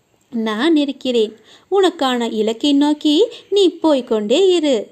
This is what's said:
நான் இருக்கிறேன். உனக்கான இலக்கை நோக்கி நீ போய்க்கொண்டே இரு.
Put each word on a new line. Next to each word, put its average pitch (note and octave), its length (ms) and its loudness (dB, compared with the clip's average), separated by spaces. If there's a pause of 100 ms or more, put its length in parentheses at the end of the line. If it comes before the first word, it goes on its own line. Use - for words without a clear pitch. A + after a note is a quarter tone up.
(320)
நான் A3+ 440 -2
இருக்கிறேன். B3+ 560 -2 (380)
உனக்கான C4 640 0
இலக்கை A3+ 400 -2
நோக்கி D4 520 2 (260)
நீ G4 140 2 (180)
போய்க்கொண்டே B3 680 0
இரு. D4+ 280 0 (160)